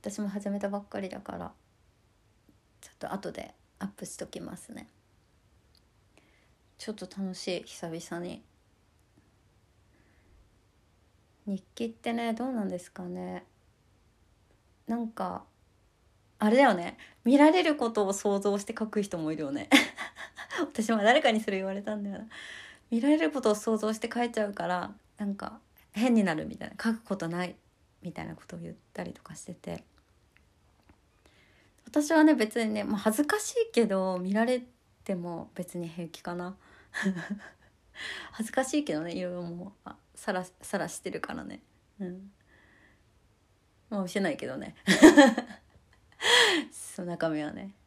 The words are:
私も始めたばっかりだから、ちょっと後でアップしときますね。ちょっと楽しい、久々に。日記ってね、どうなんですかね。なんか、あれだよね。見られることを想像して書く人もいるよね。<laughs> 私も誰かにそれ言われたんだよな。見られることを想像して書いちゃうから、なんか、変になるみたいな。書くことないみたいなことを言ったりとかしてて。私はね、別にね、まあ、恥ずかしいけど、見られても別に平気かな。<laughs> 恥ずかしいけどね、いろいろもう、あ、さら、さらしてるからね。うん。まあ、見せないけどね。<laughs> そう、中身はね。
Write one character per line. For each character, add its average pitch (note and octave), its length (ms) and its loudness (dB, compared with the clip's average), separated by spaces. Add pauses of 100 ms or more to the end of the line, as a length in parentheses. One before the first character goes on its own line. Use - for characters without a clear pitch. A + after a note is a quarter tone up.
私 G#3 180 -10
も G#3 80 -2
始 G3+ 220 -6
め G3+ 100 -2
た G3+ 80 -4
ば G3+ 120 -4
っ G3+ 80 -14
か G3+ 120 -10
り G3 80 -8
だ - 140 -12
か - 160 -12
ら、 - 160 -12 (1300)
ち - 60 -20
ょ - 60 -20
っ - 60 -20
と - 140 -8
後 G3 180 -8
で - 220 -14 (260)
ア G3+ 60 -8
ッ - 40 -8
プ G3+ 160 -14
し - 120 -16
と - 100 -10
き - 140 -12
ま F3+ 160 -12
す - 160 -20
ね。 - 160 -16 (1900)
ち - 120 -10
ょ - 20 -8
っ G#3+ 40 -8
と F#3 100 -12
楽 F#3 300 -6
し F3+ 240 -6
い、 - 40 -12
久 - 300 -12
々 F3 320 -8
に。 - 180 -12 (3000)
日 G3 180 -6 (100)
記 A#3 120 -6
っ A#3 60 -6
て - 200 -6
ね、 A#3 220 -2
ど B3 160 -4
う - 20 -4
な A3 140 -2
ん - 20 -4
で F#3 120 -4
す - 120 -16
か F#3 120 -12
ね。 F3+ 420 -10 (1400)
な A3+ 120 -4
ん A#3 100 -4
か、 F#3 380 -8 (960)
あ G#3+ 100 4
れ A#3 80 8
だ C#4 60 10
よ B3 100 8
ね。 F3 240 -4 (260)
見 B3+ 140 8
ら D4+ 140 10
れ F4+ 120 4
る D4+ 140 2
こ A#3+ 120 0
と A3 160 2
を F#3+ 60 0
想 G3+ 280 0
像 G3+ 200 2
し G3+ 60 -8
て A3+ 120 -10
書 A3 100 -2
く G#3+ 140 -2
人 G3 160 -6
も D#3 140 -4
い D#3+ 60 -4
る D#3 60 -6
よ C#3 80 -4
ね。 - 180 -8 (460)
<laughs> - 440 -12
私 A#3 320 -2
も A3+ 60 2
誰 A3+ 240 6
か B3+ 100 4
に A3 80 2
そ A3 120 -4
れ G3 60 -2
言 F#3+ 80 -4
わ F#3+ 80 -4
れ G3+ 80 -8
た G#3+ 140 -6
ん G#3 80 -6
だ G3+ 60 -6
よ G3 100 -8
な。 A3+ 80 -14 (680)
見 A#3 80 2
ら C#4 80 4
れ D4+ 80 6
る D#4+ 140 2
こ C#4 100 -2
と A3+ 80 4
を G#3 60 4
想 A3 220 0
像 G#3+ 140 -2
し A3 80 -4
て A#3+ 140 -4
書 A#3 100 0
い A#3+ 80 -2
ち A3+ 80 -4
ゃ G#3 80 0
う G3+ 60 -8
か F3 140 -6
ら、 F3+ 260 -4 (240)
な G#3 80 -6
ん G3 80 -2
か、 - 260 -10 (340)
変 A#3+ 200 2
に A3 100 6
な F3 120 2
る D#3 100 -6
み - 120 -12
た - 100 -10
い - 20 -14
な。 - 100 -18
書 A3+ 140 0
く A3+ 100 -8
こ G3 120 -4
と F3 120 -8
な F3 180 -4
い F3 100 -12 (480)
み F3 80 -10
た E3 100 -12
い E3 60 -10
な E3 80 -12
こ - 100 -20
と F3 120 -14
を - 20 -12
言 E3+ 140 -12
っ - 20 -16 (180)
た F#3+ 100 -8
り F3 100 -10
と - 100 -20
か E3+ 100 -18
し - 120 -16
て F3+ 100 -14
て。 - 280 -12 (2000)
私 D4 260 0
は D#4 120 8
ね、 D#4 120 8
別 A3+ 280 0
に A3 80 -2
ね、 G#3+ 120 -2
ま G#3 100 -2
あ、 G#3+ 60 -2
恥 A3 180 2
ず D4 80 2
か G#4 140 2
し - 140 -6
い A4+ 180 0
け A#3 160 4
ど、 F#3+ 320 0
見 F#3 120 -4
ら A3 140 4
れ B3 180 0 (400)
て G3 120 -4
も F3 400 -8
別 F3+ 240 -8
に E3+ 100 -6
平 E3+ 180 -10
気 - 140 -18
か F3 140 -8
な。 F3+ 200 -8 (360)
<laughs> - 1400 -8
恥 A3+ 140 -6
ず - 60 -12
か C4 100 2
し C4 120 -4
い D4 80 2
け D4 100 -4
ど D3+ 80 -2
ね、 E3+ 120 -6
い F#3 100 -4
ろ F3+ 80 -6
い - 20 -8
ろ F3+ 80 -8
も F3 280 -10
う、 - 20 -18 (140)
あ、 - 100 -14 (180)
さ - 180 -6
ら、 F3+ 140 -2 (160)
さ - 160 -6
ら E3+ 100 -2
し - 120 -10
て - 100 -8
る - 100 -6
か - 140 -8
ら D#2+ 100 -8
ね。 - 180 -12 (380)
う G3 60 -6
ん。 F#3+ 260 -12 (1600)
ま G3+ 120 -4
あ、 - 20 -2
見 F3+ 60 -6
せ G3+ 100 -2
な F#3+ 100 0
い C#3 80 -4
け - 80 -8
ど C3 100 -8
ね。 - 200 -12 (1040)
<laughs> G#4+ 920 2
そ - 300 -14
う、 F3 60 -6
中 E3+ 220 -2
身 D3+ 120 -4
は D3 120 -8
ね。 G3 200 -14 (140)